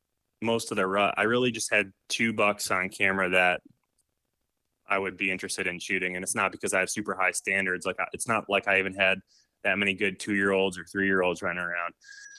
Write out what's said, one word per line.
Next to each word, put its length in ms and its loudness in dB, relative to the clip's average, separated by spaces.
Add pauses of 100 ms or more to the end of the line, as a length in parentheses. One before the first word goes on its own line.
(420)
most 300 0
of 60 -2
the 100 2
rut, 300 2
I 60 2
really 280 4
just 220 -4
had 180 2 (160)
two 240 0
bucks 400 0
on 160 0
camera 440 0
that 300 4 (1300)
I 100 0
would 200 -2
be 120 -2
interested 380 -4
in 100 -4
shooting. 380 -4
And 80 -6
it's 120 -4
not 180 0
because 200 -4
I 60 4
have 100 0
super 260 -4
high 160 2
standards. 540 -2
Like, 140 -4
I, 140 -2
it's 160 -8
not 200 0
like 180 2
I 120 4
even 140 -2
had 260 2 (440)
that 140 0
many 160 0
good 260 -2
two-year-olds 600 0
or 60 -14
three-year-olds 560 2
running 220 -4
around. 300 -4 (460)